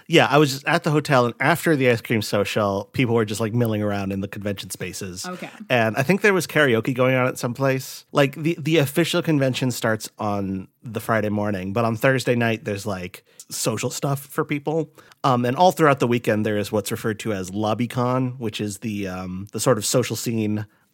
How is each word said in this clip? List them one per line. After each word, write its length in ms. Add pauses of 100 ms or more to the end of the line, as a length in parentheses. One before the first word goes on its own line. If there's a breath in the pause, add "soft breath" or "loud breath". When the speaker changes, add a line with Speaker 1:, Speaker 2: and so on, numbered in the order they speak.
Speaker 1:
Yeah, 220
I 100
was 140
just 160
at 160
the 80
hotel, 340
and 140
after 360
the 140
Ice 120
Cream 200
Social, 720
people 240
were 100
just, 160
like, 120
milling 280
around 300
in 100
the 60
convention 420
spaces. 560
Speaker 2:
Okay. 240 (200)
Speaker 1:
And 260
I 80
think 180
there 120
was 120
karaoke 480
going 220
on 100
at 140
some 160
place. 560
Like, 240
the, 240
the 180
official 460
convention 480
starts 380 (100)
on 480 (160)
the 160
Friday 300
morning, 440
but 120
on 100
Thursday 400
night, 300
there's, 200
like, 380 (260 loud breath)
social 400
stuff 320
for 240
people. 440 (360 loud breath)
Um, 200
and 120
all 140
throughout 280
the 80
weekend, 380
there 120
is 140
what's 180
referred 300
to 140
as 180
LobbyCon, 880
which 220
is 180
the, 280
um, 440
the 80
sort 180
of 80
social 300
scene 500 (280 soft breath)